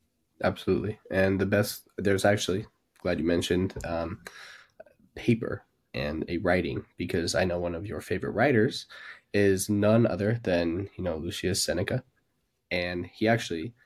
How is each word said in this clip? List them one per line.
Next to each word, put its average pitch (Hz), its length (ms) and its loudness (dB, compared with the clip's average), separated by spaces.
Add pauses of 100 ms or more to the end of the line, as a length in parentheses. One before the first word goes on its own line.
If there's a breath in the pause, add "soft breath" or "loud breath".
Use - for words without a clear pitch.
(440)
Absolutely. 92 560 -2 (100)
And 95 300 2
the 98 60 2
best, 104 420 0 (100)
there's 98 280 2
actually, 104 400 2 (360)
glad 90 180 -2
you 76 60 -2
mentioned, 90 480 2 (120)
um, 85 360 -6 (920 loud breath)
paper - 480 -2 (300)
and 73 360 -4
a 87 80 -2
writing, 85 480 0 (120)
because 87 380 -2
I 90 100 4
know 87 140 -2
one 87 160 -4
of 87 100 -8
your 82 160 -8
favorite - 300 -6
writers 113 540 2 (480 loud breath)
is 98 360 4
none 107 380 6
other 104 360 0
than, 87 520 0
you 92 80 -8
know, 85 140 -2
Lucius 87 460 -4
Seneca. 98 400 -2 (680)
And 90 360 -2
he - 200 -2
actually 87 460 0 (120)